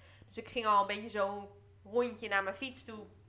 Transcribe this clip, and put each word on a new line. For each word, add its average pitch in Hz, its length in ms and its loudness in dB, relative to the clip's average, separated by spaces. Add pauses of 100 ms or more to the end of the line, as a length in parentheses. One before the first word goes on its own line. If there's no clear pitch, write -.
(260)
Dus - 100 -20
ik 233 120 -10
ging 233 180 -2
al 208 140 8
een 196 60 4
beetje 214 220 -4 (100)
zo 202 380 -2 (280)
rondje 226 440 0
naar 196 140 4
mijn 196 140 -2
fiets 254 280 -8
toe. 214 200 -12 (240)